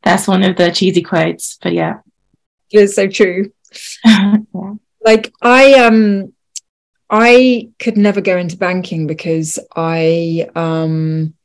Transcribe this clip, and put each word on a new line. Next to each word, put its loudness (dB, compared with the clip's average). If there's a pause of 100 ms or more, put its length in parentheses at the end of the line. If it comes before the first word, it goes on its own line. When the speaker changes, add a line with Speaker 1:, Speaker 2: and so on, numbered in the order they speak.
Speaker 1:
that's -2
one 0
of 0
the 2
cheesy -2
quotes, -6
but -6
yeah. -6 (720)
Speaker 2:
It's 2
so -2
true. -2
Speaker 1:
<laughs> -20
Yeah. 0 (300)
Speaker 2:
Like, 2
I, 6 (100)
um, 0 (800)
I 4
could -4
never 0
go -2
into -8
banking -6
because -6 (180)
I, -2
um, -4 (100)